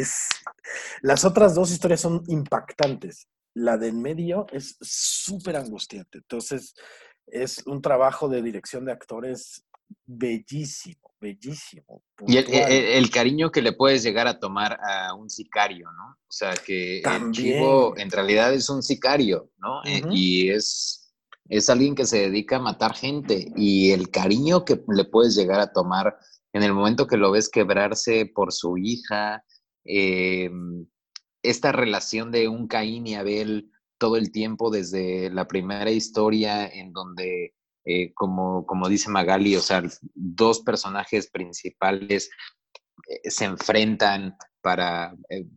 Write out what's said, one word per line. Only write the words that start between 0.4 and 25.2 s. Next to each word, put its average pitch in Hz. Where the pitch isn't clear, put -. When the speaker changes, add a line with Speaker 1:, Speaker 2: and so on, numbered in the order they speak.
Speaker 1:
Las 139
otras 190
dos 175
historias 175
son 170
impactantes. 143
La 117
de 113
en 113
medio 170
es -
súper -
angustiante. 107
Entonces, -
es -
un 143
trabajo 135
de 123
dirección 117
de 131
actores 123
bellísimo, 127
bellísimo, 127
Speaker 2:
Y 123
el, 135
Speaker 1:
puntual. -
Speaker 2:
el, 131
el 107
cariño 143
que 160
le 113
puedes 135
llegar 117
a 120
tomar 104
a 95
un 107
sicario, 101
¿no? 98
O -
sea, 95
que 92
el -
Speaker 1:
También. 117
Speaker 2:
chivo 131
en 98
realidad 104
es 131
un 135
sicario, 131
¿no? 123
Eh, 98
Speaker 1:
Ujú. 160
Speaker 2:
y 92
es, -
es 104
alguien 139
que 135
se 110
dedica 101
a 131
matar 110
gente. 135
Y 98
el 90
cariño 135
que 135
le 98
puedes 113